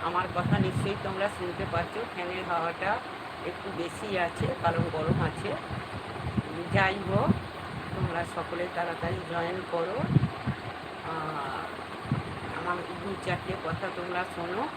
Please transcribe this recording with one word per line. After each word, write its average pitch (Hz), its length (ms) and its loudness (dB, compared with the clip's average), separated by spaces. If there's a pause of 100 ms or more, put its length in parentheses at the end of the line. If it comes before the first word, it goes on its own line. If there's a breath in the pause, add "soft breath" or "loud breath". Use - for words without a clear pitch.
আমার 180 180 2 (100)
কথা 180 200 6 (100)
নিশ্চয়ই 196 400 2
তোমরা 196 200 0 (120)
শুনতে 175 340 -2
পাচ্ছ, 170 220 0 (180)
ফ্যানের 180 380 -2
হাওয়াটা 170 400 2 (600)
একটু - 180 -6 (120)
বেশি 175 280 -4 (180)
আছে - 200 0 (160)
কারণ 165 220 4 (120)
গরম 156 220 4 (100)
আছে। - 220 -2 (1200)
যাই 196 220 6 (120)
হোক, 208 220 6 (640)
তোমরা 170 280 0 (140)
সকলে 170 280 -2 (120)
তাড়াতাড়ি 170 420 0 (120)
জয়েন 170 280 0 (140)
করো। 170 240 0 (1160)
আর 156 520 -2 (920)
আমার 180 180 0 (240)
দু 196 100 -4 (140)
চারটে 185 300 0 (100)
কথা 165 220 -2 (120)
তোমরা 180 240 -2 (120)
শোনো 175 280 -2 (140)